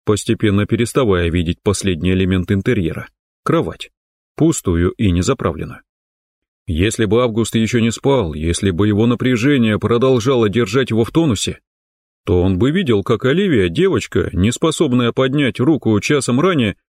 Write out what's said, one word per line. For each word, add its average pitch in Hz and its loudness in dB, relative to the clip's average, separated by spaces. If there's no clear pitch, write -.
постепенно 104 0
переставая 104 0
видеть 85 -2
последний 92 -2
элемент 95 0
интерьера — 98 -2
кровать, - -4
пустую 92 0
и 101 0
незаправленную. 85 -2
Если 101 0
бы 113 2
Август 113 -2
еще 113 0
не 113 0
спал, 113 -2
если 82 -2
бы 98 0
его 107 2
напряжение 120 0
продолжало 120 2
держать 117 0
его 113 2
в - -6
тонусе, 151 0
то 87 2
он 92 2
бы 123 2
видел, 143 0
как 117 -2
Оливия, 143 2
девочка, 101 -2
неспособная 123 0
поднять 131 0
руку 117 2
часом 127 0
ранее, 147 0